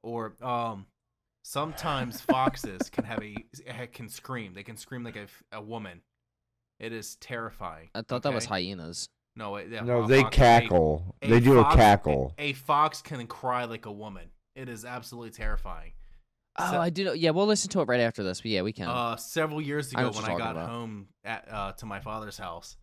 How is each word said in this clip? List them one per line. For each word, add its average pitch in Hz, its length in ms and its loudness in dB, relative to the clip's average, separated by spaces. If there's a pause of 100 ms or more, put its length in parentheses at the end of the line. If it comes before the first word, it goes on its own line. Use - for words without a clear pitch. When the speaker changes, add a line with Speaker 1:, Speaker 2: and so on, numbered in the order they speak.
Speaker 1:
or. 113 380 -8
Speaker 2:
Or, 123 60 -8
um, 117 380 -4 (580)
sometimes 143 800 -6
foxes 123 680 -2
can - 160 -6
have 110 180 -8
a, 113 640 -14
<laughs> - 60 -20
can 113 160 -16
scream. 113 440 -12
They 98 100 -16
can 110 140 -16
scream 123 260 -12
like 117 120 -12
a, 104 60 -12
f-, - 300 -20
a 110 100 -14
woman. 104 400 -12 (800)
It 113 140 -10
is 110 220 -12
terrifying. 95 800 -12
Speaker 1:
I 113 60 -8
thought 123 220 -6
that 143 100 0
was 113 120 -4
Speaker 2:
Okay? 92 220 -2
Speaker 1:
hyenas. 85 420 -10 (260)
Speaker 2:
No, 104 220 -10
it, 92 120 -12
yeah, 110 120 -8
Speaker 3:
No, 120 220 2
Speaker 2:
a 107 40 0
Speaker 3:
they 131 140 8
Speaker 2:
fox 120 140 2
can, 120 260 10
Speaker 3:
cackle. 85 600 2
Speaker 2:
a - 80 -4
Speaker 3:
They 117 100 10
do 127 200 10
a 110 40 10
Speaker 2:
fox, 101 120 6
Speaker 3:
cackle. 101 600 8
Speaker 2:
a, 147 120 -8
a 139 40 -4
fox 151 480 0
can 127 260 -10
cry 123 380 -4
like 113 200 -10
a 107 60 -12
woman. 101 380 -14 (260)
It 131 140 -14
is 110 160 -14
absolutely 120 460 -12
terrifying. 104 600 -4 (680)
Speaker 1:
Oh, 180 120 0
Speaker 2:
So 175 100 0
Speaker 1:
I 170 80 0
do 175 140 -4
know. 175 100 -2
Yeah, 165 180 2
we'll 185 140 4
listen 208 260 2
to 190 100 2
it 127 60 0
right 123 120 2
after 113 240 0
this, 92 180 -4
but 113 80 -8
yeah, 98 140 0
we 110 100 -2
can. 104 140 -8
Speaker 2:
Uh, 120 280 -2
several 156 460 -4
years 143 340 -6
Speaker 1:
I 123 60 0
know 127 80 2
Speaker 2:
ago 104 80 -6
Speaker 1:
what 107 100 -6
Speaker 2:
when - 40 -2
Speaker 1:
you're 87 100 -2
Speaker 2:
I - 20 -4
got 113 100 -4
Speaker 1:
talking 80 100 -6
about. 101 80 -8
Speaker 2:
home 110 360 -10 (160)
at, 110 280 -10
uh, 98 220 -6
to - 120 -16
my 101 140 -10
father's 107 400 -10
house 87 440 -14